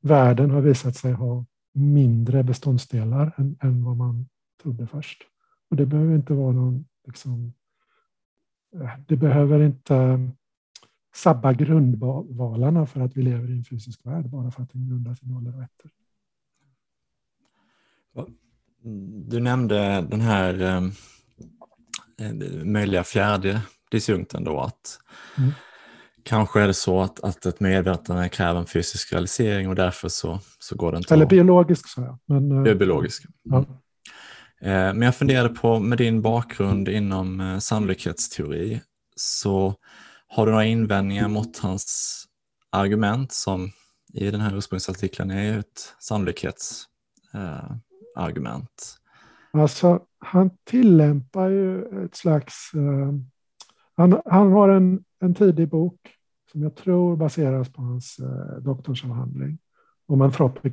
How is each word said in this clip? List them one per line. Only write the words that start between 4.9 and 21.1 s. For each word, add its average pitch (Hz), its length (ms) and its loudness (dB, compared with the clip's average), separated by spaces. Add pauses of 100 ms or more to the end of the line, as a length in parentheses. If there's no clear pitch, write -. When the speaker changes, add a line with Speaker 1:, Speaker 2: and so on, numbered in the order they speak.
Speaker 1:
Och 160 60 0
det 143 100 2
behöver 156 280 2
inte 147 200 0
vara 135 180 0
någon, 127 320 -2 (220)
liksom, 120 460 -10 (1200)
eh, 139 160 -10 (160)
det 160 100 2
behöver 143 440 4
inte 131 580 2 (960)
sabba 135 380 2
grundvalarna 131 1300 0
för - 140 -8
att 127 160 -4
vi 135 60 -2
lever 123 280 -2
i - 20 -6
en 123 120 -6
fysisk 117 420 -14
värld 143 220 -8
bara 123 220 -8
för 127 120 -12
att 127 100 -12
den 127 160 -8
grundas 123 340 -8
i 127 40 -16
nollor 123 300 -10
och 131 60 -14
ettor. - 280 -20 (3500)
Speaker 2:
Du 117 120 -4
nämnde 104 680 0
den 107 100 -2
här, 95 420 0
ehm, 92 280 0 (1300)